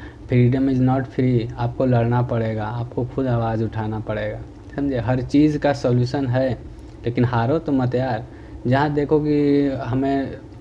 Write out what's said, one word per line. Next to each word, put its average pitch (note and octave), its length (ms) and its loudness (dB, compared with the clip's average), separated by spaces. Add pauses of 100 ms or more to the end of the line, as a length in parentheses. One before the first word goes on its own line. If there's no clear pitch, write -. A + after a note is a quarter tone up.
(340)
Freedom C3 420 4
is B2+ 140 4
not C3 160 0
free, B2 520 0
आपको B2 280 -2
लड़ना B2 360 4
पड़ेगा, A2+ 440 -2
आपको A#2+ 400 -4
खुद C3 220 -4
आवाज़ A2+ 360 0
उठाना A2 360 -4
पड़ेगा, G#2+ 400 -6 (360)
समझे? C#3 220 -2
हर B2+ 240 0
चीज़ D3 360 4
का C#3+ 160 2
solution B2 540 0
है, B2+ 320 0 (460)
लेकिन A#2+ 200 2
हारो B2 340 2
तो D#3+ 120 -4
मत B2 240 2
यार। B2 300 -2 (420)
जहाँ C#3+ 260 4
देखो D3 260 2
कि C#3+ 480 4 (160)
हमें C3+ 540 -2 (240)